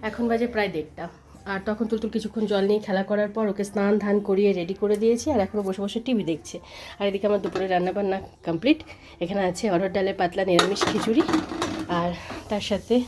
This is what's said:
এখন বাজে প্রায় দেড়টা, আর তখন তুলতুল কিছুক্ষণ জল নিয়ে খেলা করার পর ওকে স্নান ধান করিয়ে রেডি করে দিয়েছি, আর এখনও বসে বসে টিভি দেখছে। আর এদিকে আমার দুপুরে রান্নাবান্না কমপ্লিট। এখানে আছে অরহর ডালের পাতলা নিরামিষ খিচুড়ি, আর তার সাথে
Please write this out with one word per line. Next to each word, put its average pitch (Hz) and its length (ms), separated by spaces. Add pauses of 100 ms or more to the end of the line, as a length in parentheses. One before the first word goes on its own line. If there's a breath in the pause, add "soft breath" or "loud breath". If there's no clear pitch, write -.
এখন 233 220
বাজে 233 220
প্রায় 208 220
দেড়টা, 156 300 (460)
আর 190 160
তখন 214 220
তুলতুল 220 260
কিছুক্ষণ 220 360
জল 196 180
নিয়ে 208 180
খেলা 190 220
করার 208 260
পর 220 160
ওকে 202 180
স্নান 202 240 (100)
ধান 202 120 (120)
করিয়ে 202 220 (100)
রেডি 175 220
করে 208 220
দিয়েছি, 240 300
আর 247 120
এখনও 208 220
বসে 196 180
বসে 202 200
টিভি 233 260
দেখছে। - 240 (420 loud breath)
আর 202 120
এদিকে 196 200
আমার 208 140
দুপুরে 185 240
রান্নাবান্না 185 500 (280)
কমপ্লিট। 196 340 (440 loud breath)
এখানে 196 260
আছে 180 240
অরহর 185 220
ডালের 190 240
পাতলা 190 300
নিরামিষ 185 400
খিচুড়ি, 226 320 (760)
আর 175 120 (380 loud breath)
তার 202 200
সাথে 208 260 (120)